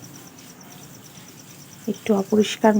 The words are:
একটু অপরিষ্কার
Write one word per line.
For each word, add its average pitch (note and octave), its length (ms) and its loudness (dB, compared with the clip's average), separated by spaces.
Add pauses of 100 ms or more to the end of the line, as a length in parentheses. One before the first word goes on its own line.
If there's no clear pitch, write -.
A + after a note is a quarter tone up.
(1900)
একটু - 260 -6
অপরিষ্কার G#3 640 0